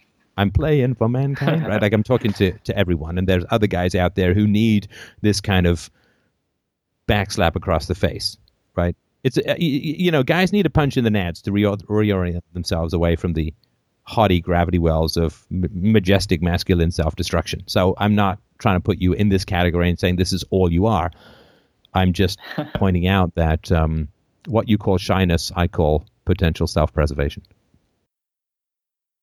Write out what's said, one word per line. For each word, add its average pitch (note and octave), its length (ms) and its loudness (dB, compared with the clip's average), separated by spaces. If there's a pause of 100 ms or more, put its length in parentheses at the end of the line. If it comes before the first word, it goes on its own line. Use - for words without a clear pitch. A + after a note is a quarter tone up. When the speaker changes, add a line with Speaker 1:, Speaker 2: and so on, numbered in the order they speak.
(360)
Speaker 1:
I'm G2 140 0
playing C#3 440 0
for A2+ 140 0
mankind, C#3 580 -2
right? G2+ 160 -2
Speaker 2:
<laughs> - 0 -
Speaker 1:
Like, G#2 120 2
I'm G#2+ 80 2
talking A#2+ 320 0
to, F#2 180 2
to - 240 -8
everyone, F2 420 -2
and F#2 80 0
there's F#2 240 2
other G#2+ 160 2
guys F2+ 280 -2
out F2+ 200 0
there F#2 200 2
who G#2+ 120 4
need G#2 420 2 (340)
this G#2 180 2
kind F2+ 260 2
of E2+ 240 0 (1200)
backslap G2 480 0
across E2+ 300 -2
the E2+ 80 -4
face, - 420 -4 (400)
right? F2 180 0 (300)
It's, C3 140 0
uh, - 80 2
y-, D3+ 120 -2
y-, - 0 -
you D#3+ 540 -2
know, C#3+ 100 2
guys E3+ 300 0
need G3+ 140 2
a D3+ 40 0
punch C#3+ 260 0
in A#2+ 80 2
the A2 60 2
nads F2+ 320 -2
to G2 100 -4
re-, G2+ 120 2
reorient G2 800 0 (100)
themselves E2+ 400 -4
away E2+ 240 2
from F2 160 -4
the D#2+ 200 -2 (520)
haughty F#2+ 360 2
gravity F2 380 0
wells D#2+ 380 0
of E2 340 -2
m-, F2+ 220 -4
majestic F#2+ 720 2
masculine E2+ 500 2
self-destruction. E2 720 -4
So F#2+ 320 0
I'm G#2 160 2
not G2 240 0 (200)
trying G2 180 2
to E2+ 40 0
put G2 180 -2
you F2+ 160 0
in G#2 160 0
this F#2 140 0
category F2 460 0
and F2 80 -2
saying F2+ 180 0
this F#2 160 0
is F2+ 180 -6
all F#2 220 2
you F2+ 140 2
are. F2 240 0 (840)
I'm F#2 200 2
just F2+ 240 -2 (180)
Speaker 2:
<laughs> - 180 -6
Speaker 1:
pointing F2+ 320 0
out F#2 280 0
that, D#2+ 360 -2
um, D#2+ 380 0 (380)
what G#2+ 220 -2
you G#2 100 2
call F#2+ 200 0
shyness, F2+ 560 0
I F2 140 0
call D#2 360 0 (200)
potential E2 420 0
self-preservation. D2 760 -2 (1800)